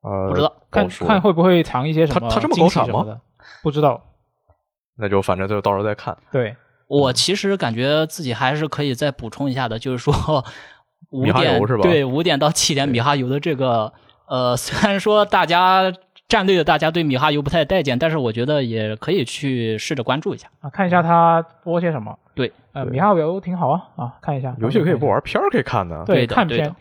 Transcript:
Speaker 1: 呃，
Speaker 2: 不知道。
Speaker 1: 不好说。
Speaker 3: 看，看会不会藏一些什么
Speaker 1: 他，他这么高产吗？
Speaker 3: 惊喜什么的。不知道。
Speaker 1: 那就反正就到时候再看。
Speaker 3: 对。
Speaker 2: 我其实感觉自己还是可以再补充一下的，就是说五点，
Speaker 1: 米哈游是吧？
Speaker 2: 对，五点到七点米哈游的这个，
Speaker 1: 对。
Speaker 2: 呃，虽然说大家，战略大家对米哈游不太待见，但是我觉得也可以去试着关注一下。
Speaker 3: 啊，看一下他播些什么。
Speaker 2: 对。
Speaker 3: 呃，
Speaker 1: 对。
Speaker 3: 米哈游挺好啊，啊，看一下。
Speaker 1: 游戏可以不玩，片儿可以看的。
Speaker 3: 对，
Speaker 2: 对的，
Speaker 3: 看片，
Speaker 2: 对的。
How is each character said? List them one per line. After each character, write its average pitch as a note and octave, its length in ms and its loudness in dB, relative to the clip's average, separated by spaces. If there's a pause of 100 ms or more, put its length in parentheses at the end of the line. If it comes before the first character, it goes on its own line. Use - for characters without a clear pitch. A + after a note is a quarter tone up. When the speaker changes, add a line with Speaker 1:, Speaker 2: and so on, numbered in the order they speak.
Speaker 1:
呃， G2 280 -6
Speaker 2:
不 F#2 60 -2
知 A2+ 80 0
道。 D3+ 100 0 (180)
Speaker 1:
不 A3 100 0
好 F#3+ 80 0
说。 F3 180 -8
Speaker 3:
看， G#3+ 100 4
看 F#3 60 0
会 G3+ 100 4
不 E3 100 2
会 F3+ 200 6
藏 C#3 260 -2
一 - 20 -2
些 D#3+ 160 2
什 C#3+ 140 0
么 A#2 80 -6
Speaker 1:
他， - 60 -2
他 - 60 2
这 D4+ 60 -4
么 E4 120 0
高 E3+ 100 6
产 - 140 2
吗？ - 100 -2
Speaker 3:
惊 - 0 -
喜 - 0 -
什 - 0 -
么 C#3 140 0
的。 A2 140 -14 (420)
不 D#3+ 80 0
知 C#3+ 100 -2
道。 C#3+ 180 2 (1000)
Speaker 1:
那 G#2+ 100 -4
就 G2 140 2
反 F#2 160 -2
正 F#2+ 100 -4
就 G#2 140 -2
到 G#2 80 2
时 G2 80 2
候 G2+ 40 -2
再 G#2 120 -2
看。 - 200 -10 (160)
Speaker 3:
对。 A#2+ 240 -2 (320)
Speaker 2:
我 C#3 240 2
其 F3 240 0
实 G3 220 -2
感 C3 180 -4
觉 C#3+ 320 0
自 E3 160 -12
己 B2 120 -4
还 C3 200 -2
是 D3+ 140 -4
可 D3 140 -6
以 C#3 120 -2
再 C#3+ 160 -2
补 A#2 200 -12
充 C#3 180 -6
一 B2+ 60 -4
下 B2+ 120 -4
的， A2+ 120 -6
就 C3 140 -6
是 B2+ 60 -4
说 C#3+ 460 0 (640)
五 B2+ 160 -4
点， G#2 100 4
Speaker 1:
米 C3 60 2
哈 - 40 2
游 C#3+ 220 2
是 B2 80 0
吧？ G#2 80 0
Speaker 2:
对， D#3 220 4
五 C3+ 180 -2
点 E3 160 0
到 D3+ 120 2
七 - 240 0
点 C#3 120 0
米 A#2+ 140 0
哈 C#3+ 160 2
游 B2+ 140 -2
的 C#3 100 -2
这 D3+ 160 -2
个， A#2+ 340 0 (380)
Speaker 1:
对。 C3 80 -4
Speaker 2:
呃， B2 180 0
虽 - 320 -2
然 G3 140 0
说 G#3 240 4
大 F#3+ 220 2
家， F#3 440 4 (380)
战 G3 180 2
略 F#3+ 160 4
大 D#3 140 4
家 D#3+ 140 2
对 E3 120 -2
米 C#3+ 140 2
哈 D3+ 160 2
游 D3 80 0
不 C#3+ 80 -4
太 D#3+ 160 2
待 F#3 180 0
见， B2+ 160 0
但 D#3+ 120 2
是 D#3+ 80 -2
我 B2 120 -2
觉 A#2 140 -2
得 D3 180 0
也 A2 340 -4
可 - 140 -8
以 G3+ 140 0
去 A#2 540 -4
试 - 160 -6
着 C3 80 -6
关 B2+ 180 -2
注 F#3+ 140 -6
一 - 20 -14
下。 - 120 -20 (120)
Speaker 3:
啊， D3 80 -14
看 F#3+ 180 -4
一 F3 40 0
下 F3 120 4
他 E3+ 380 4 (220)
播 F3 180 -2
些 E3+ 100 0
什 C#3 120 -6
么。 G#2+ 120 -12 (200)
Speaker 2:
对。 B2+ 180 -4 (220)
Speaker 3:
呃， C3+ 100 -6
Speaker 1:
对。 - 80 0
Speaker 3:
米 C3 80 -2
哈 G3+ 140 4
游 E3+ 260 0
挺 F3+ 160 -6
好 D#3 140 0
啊， E3+ 260 -2
啊， B2 240 -8
看 D3 160 -4
一 C3 60 -6
下。 B2+ 160 -6
Speaker 1:
游 A2 100 0
戏 F3+ 160 2
可 F3 60 2
以 E3 40 4
不 A2+ 120 0
玩， G2+ 160 2
片 - 200 -2
儿 G4+ 60 2
可 D#4+ 100 0
以 C3+ 40 0
看 G2 260 -2
的。 D#2+ 160 -10
Speaker 3:
对， E3 120 2
Speaker 2:
对 A#2+ 100 4
的， - 80 -4
Speaker 3:
看 F#3 120 2
片， C3+ 120 -2
Speaker 2:
对 D3+ 100 0
的。 E3+ 120 -10